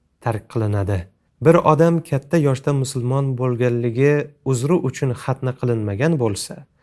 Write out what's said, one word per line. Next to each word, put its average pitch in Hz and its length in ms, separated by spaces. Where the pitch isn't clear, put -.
tark 107 280
qilinadi. 101 500
Bir 165 180
odam 165 400
katta 151 380
yoshda 143 360
musulmon 131 520
bo'lganligi 123 800
uzri 135 300
uchun 131 240
xatna 127 400
qilinmagan 117 640
bo'lsa, 113 400